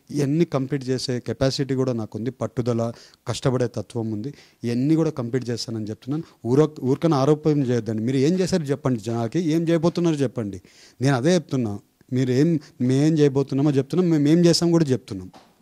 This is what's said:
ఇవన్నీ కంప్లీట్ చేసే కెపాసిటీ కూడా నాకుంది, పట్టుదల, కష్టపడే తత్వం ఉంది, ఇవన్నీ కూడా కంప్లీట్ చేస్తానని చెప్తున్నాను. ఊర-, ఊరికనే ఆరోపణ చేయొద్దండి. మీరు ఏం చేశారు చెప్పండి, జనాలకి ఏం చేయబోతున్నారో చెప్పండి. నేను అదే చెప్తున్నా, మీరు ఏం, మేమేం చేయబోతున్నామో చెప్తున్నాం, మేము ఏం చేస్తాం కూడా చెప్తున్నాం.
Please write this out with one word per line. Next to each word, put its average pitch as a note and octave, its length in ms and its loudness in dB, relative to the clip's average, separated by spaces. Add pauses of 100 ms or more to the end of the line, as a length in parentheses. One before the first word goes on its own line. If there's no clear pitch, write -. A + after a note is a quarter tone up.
(120)
ఇవన్నీ D3 340 0
కంప్లీట్ C3+ 440 -4
చేసే B2+ 300 -4
కెపాసిటీ C3+ 560 -2
కూడా B2+ 180 0
నాకుంది, A2+ 380 -6
పట్టుదల, A#2 640 -4 (340)
కష్టపడే B2 400 -2
తత్వం A2 440 -8
ఉంది, A2 220 -8 (300)
ఇవన్నీ B2+ 320 0
కూడా D#3 140 2
కంప్లీట్ A#2+ 400 -4
చేస్తానని A2+ 360 -6
చెప్తున్నాను. C3 380 -8 (220)
ఊర-, D3+ 380 2
ఊరికనే C#3 320 2
ఆరోపణ D3+ 360 2
చేయొద్దండి. A#2+ 440 0
మీరు A#2 220 -2
ఏం D#3+ 220 2
చేశారు F3+ 240 0
చెప్పండి, C3+ 360 -2
జనాలకి A#2 400 -4
ఏం E3 300 0
చేయబోతున్నారో E3+ 480 0
చెప్పండి. G#2+ 440 -4 (400)
నేను C#3 140 4
అదే C#3+ 200 2
చెప్తున్నా, A#2+ 440 -2 (340)
మీరు B2+ 180 0
ఏం, D3+ 280 2 (220)
మేమేం C#3 380 2
చేయబోతున్నామో C#3 520 2
చెప్తున్నాం, D3+ 380 0
మేము D3 180 4
ఏం E3+ 180 4
చేస్తాం E3+ 260 4
కూడా E3 140 4
చెప్తున్నాం. G#2 460 -4 (300)